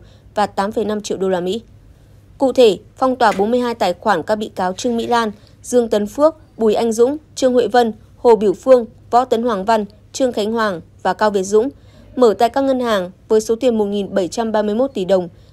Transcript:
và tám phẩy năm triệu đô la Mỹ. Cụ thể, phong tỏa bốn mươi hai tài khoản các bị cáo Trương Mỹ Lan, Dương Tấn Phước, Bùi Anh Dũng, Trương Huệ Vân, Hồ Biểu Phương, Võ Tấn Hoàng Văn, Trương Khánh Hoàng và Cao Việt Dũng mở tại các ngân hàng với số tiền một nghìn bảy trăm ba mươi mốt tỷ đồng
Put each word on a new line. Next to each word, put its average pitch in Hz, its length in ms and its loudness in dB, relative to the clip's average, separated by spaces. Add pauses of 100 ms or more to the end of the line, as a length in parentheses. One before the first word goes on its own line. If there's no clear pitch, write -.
(360)
và 208 100 0
tám 202 260 -6
phẩy 214 140 -4
năm 208 160 -6
triệu 208 160 -6
đô 190 120 -2
la 185 100 -2
Mỹ. 185 220 -6 (760)
Cụ 254 160 0
thể, 233 240 4 (200)
phong 262 180 0
tỏa 240 220 2
bốn 208 140 0
mươi 247 80 0
hai 240 160 -4
tài 190 180 -2
khoản 180 300 -2
các 214 120 -2
bị 214 200 -8
cáo 185 180 -4
Trương 233 240 -4
Mỹ 226 100 -6
Lan, 233 240 0 (320)
Dương 240 260 0
Tấn 208 180 0
Phước, 302 280 0 (220)
Bùi 220 160 2
Anh 233 180 0
Dũng, 240 260 2 (180)
Trương 254 180 0
Huệ 247 140 2
Vân, 233 260 2 (240)
Hồ 240 180 6
Biểu 196 180 0
Phương, 247 320 4 (260)
Võ 247 140 2
Tấn 233 180 -2
Hoàng 208 220 -4
Văn, 214 200 0 (280)
Trương 262 180 -2
Khánh 214 200 -4
Hoàng 214 300 -4 (220)
và 185 100 0
Cao 214 180 0
Việt 196 120 -2
Dũng 214 260 0 (460)
mở 240 180 4
tại 233 160 0
các 277 120 -2
ngân 269 180 0
hàng 202 320 -2 (160)
với 220 140 2
số 226 140 -2
tiền 233 220 0
một 208 80 0
nghìn 202 300 -6
bảy 190 120 0
trăm 226 240 -4
ba 214 100 0
mươi 208 140 -2
mốt 269 180 -2
tỷ 190 120 -4
đồng 180 240 0 (240)